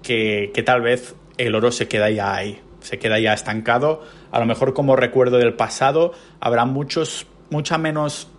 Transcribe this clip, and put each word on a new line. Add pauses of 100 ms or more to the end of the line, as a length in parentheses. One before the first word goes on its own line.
que,
que
tal
vez (220)
el
oro
se
queda
ya
ahí, (180)
se
queda
ya
estancado. (280)
A
lo
mejor
como
recuerdo
del
pasado (260)
habrá
muchos, (220)
mucha
menos